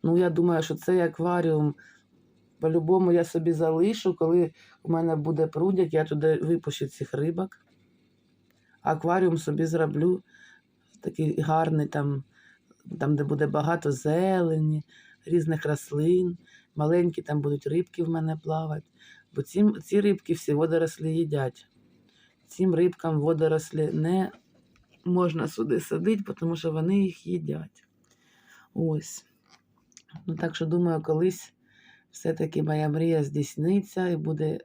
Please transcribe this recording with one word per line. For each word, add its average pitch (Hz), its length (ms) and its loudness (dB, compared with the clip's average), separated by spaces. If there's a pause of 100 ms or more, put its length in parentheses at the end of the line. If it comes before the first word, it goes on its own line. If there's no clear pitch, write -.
Ну, 170 160 4
я 180 120 4
думаю, 165 320 2
що 156 120 -4
цей 185 260 0
акваріум 160 760 0 (840)
по-любому 170 520 4
я 170 120 4
собі 170 280 0
залишу. 170 600 2
Коли 165 380 2 (300)
у 160 100 -4
мене 165 240 0
буде 156 300 0
прудяк, 170 480 0
я 156 100 2
туди 156 380 2
випущу 156 440 -2
цих - 280 -10
рибок. 165 440 -4 (1200)
Акваріум 165 560 2
собі 160 280 -2
зроблю 160 560 0 (760)
такий 156 400 -2
гарний, 160 460 2
там, 143 380 -2 (760)
там, 143 160 2
де 143 80 0
буде 147 220 0
багато 151 460 0
зелені, 160 920 0 (440)
різних 160 400 0
рослин. 175 720 0 (380)
Маленькі 165 460 2
там 147 180 -2
будуть 143 260 -4
рибки 170 360 -4
в 160 60 -2
мене 160 340 -2
плавати. 160 440 -6 (480)
Бо 139 80 -4
ці, 196 220 0 (200)
ці 202 160 2
рибки 196 320 0
всі 151 220 -2
водорослі 160 640 0
їдять. 147 500 -2 (800)
Цим 185 280 0
рибкам 165 460 0
водорослі 156 720 0
не... 175 400 0 (720)
Можна 175 440 0
сюди 135 320 -2
садити, 196 600 -2
тому 165 160 -2
що 160 160 -4
вони 165 260 0
їх 185 280 -2
їдять. 160 580 -6 (880)
Ось. 156 520 -4 (1000)
Ну, 165 80 -6
так 160 220 -4
що, 165 100 -4
думаю, 165 360 0
колись 165 520 -2 (560)
все-таки 160 520 -4
моя 151 260 0
мрія 160 360 2
здійсниться, 170 840 -2
і 170 80 0
буде 156 480 -4